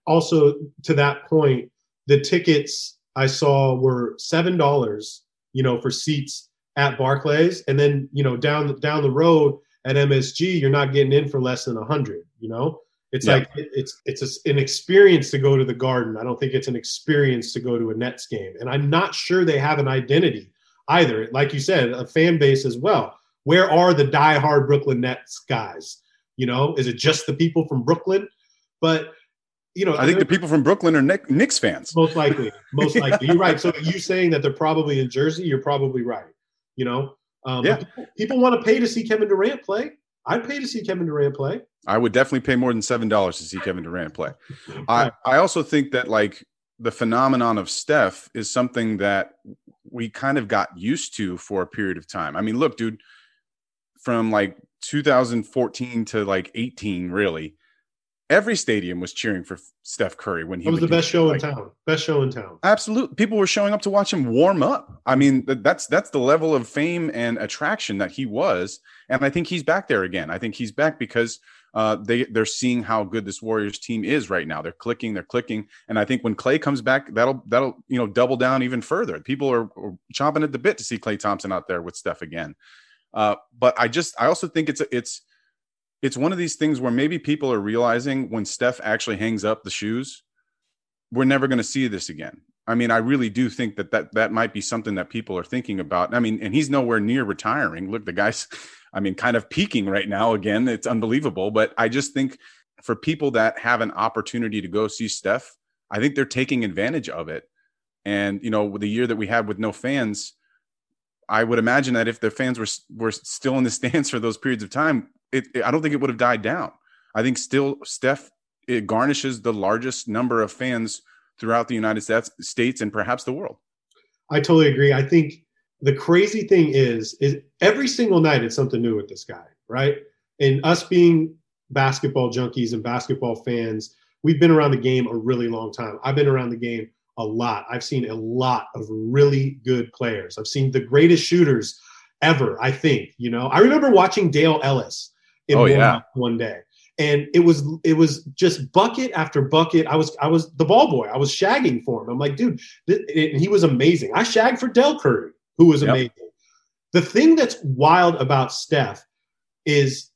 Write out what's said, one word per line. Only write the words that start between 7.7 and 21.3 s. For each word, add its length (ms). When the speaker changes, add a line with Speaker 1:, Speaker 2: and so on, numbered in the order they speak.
Speaker 1:
then, 340
you 100
know, 140
down, 420
down 240
the 80
road 480
at 120
M 160
S 200
G, 240
you're 140
not 220
getting 200
in 160
for 140
less 220
than 120
a 80
hundred, 380
you 100
know? 320
It's 140
Speaker 2:
Yeah. 80
Speaker 1:
like, 220
it, 160
it's, 320
it's 180
a 40
s-, 200
an 120
experience 760
to 60
go 180
to 80
the 100
Garden. 420
I 60
don't 160
think 160
it's 140
an 80
experience 760
to 60
go 160
to 140
a 40
Nets 340
game. 320
And 100
I'm 180
not 280
sure 280
they 140
have 220
an 80
identity 640
either. 460